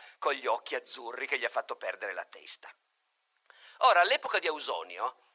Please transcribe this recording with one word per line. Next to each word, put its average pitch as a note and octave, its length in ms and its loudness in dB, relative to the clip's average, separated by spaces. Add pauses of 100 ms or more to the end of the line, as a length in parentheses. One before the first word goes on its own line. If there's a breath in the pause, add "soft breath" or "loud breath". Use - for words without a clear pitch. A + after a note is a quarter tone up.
(180 loud breath)
con D3 160 2
gli C3 120 -6
occhi A#2+ 300 0
azzurri B2 500 -8
che C3+ 120 -2
gli A#2+ 60 -2
ha A2+ 40 2
fatto A#2+ 260 -4
perdere F#2+ 400 -6
la F2 100 -6
testa. - 480 -12 (1040 loud breath)
Ora, G#3 220 8
all'epoca A3+ 380 2
di F3 80 -2
Ausonio, A#2 880 -4